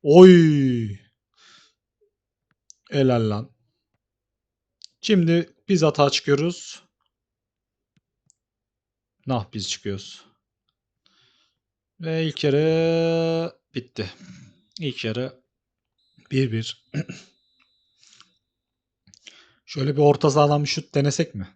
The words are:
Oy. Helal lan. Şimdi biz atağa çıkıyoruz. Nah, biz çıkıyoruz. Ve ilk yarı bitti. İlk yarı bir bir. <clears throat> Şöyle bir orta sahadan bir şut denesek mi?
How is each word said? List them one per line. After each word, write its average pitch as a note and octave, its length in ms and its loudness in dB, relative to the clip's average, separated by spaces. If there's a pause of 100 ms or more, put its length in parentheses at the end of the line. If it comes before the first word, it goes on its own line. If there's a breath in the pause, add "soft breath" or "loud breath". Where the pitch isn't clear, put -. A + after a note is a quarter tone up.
Oy. D3 960 6 (1900 soft breath)
Helal B2 400 0
lan. G#2+ 200 -8 (1500)
Şimdi E3+ 540 0 (140)
biz F3+ 140 0
atağa D3 280 2
çıkıyoruz. - 720 -6 (2500)
Nah, B2 260 -6
biz G2 180 -10
çıkıyoruz. - 540 -14 (1800)
Ve D#3+ 260 -6
ilk D3+ 180 -8
yarı E3 1120 -2 (160)
bitti. G#2 360 -12 (680 loud breath)
İlk C3+ 240 -10
yarı B2 380 -10 (880)
bir C3+ 220 -2
bir. A2+ 320 -10 (100)
<clears throat> D3 120 -8 (2500 soft breath)
Şöyle C#3 300 -6
bir D3+ 60 2
orta D3 280 4
sahadan D3 320 2
bir D3 60 -4
şut - 260 -10
denesek C#3+ 400 -2
mi? F#2+ 220 -12